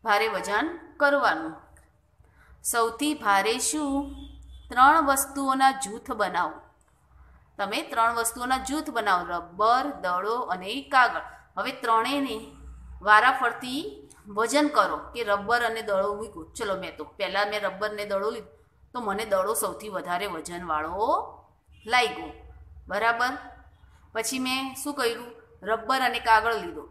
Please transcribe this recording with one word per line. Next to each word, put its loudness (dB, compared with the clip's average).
ભારે 4
વજન -2
કરવાનું. 2
સૌથી 0
ભારે 2
શું? -2
ત્રણ 6
વસ્તુઓના 2
જૂથ -8
બનાવો. 0
તમે -4
ત્રણ 2
વસ્તુઓના -2
જૂથ -4
બનાવો, 2
રબર, 0
દડો -2
અને -6
કાગળ. 4
હવે -4
ત્રણેયને -2
વારાફરતી 2
વજન 2
કરો 2
કે -8
રબર 2
અને -2
દડો 0
મૂક્યું. -12
ચલો, -4
મેં -10
તો -10
પહેલાં -2
મેં -4
રબર -4
ને -8
દડો -2
લીધો, -10
તો -6
મને -4
દડો 0
સૌથી -4
વધારે -4
વજનવાળો -2
લાગ્યો, 0
બરાબર? 0
પછી -4
મેં -4
શું -6
કર્યું? -2
રબર 0
અને 0
કાગળ 4
લીધો -8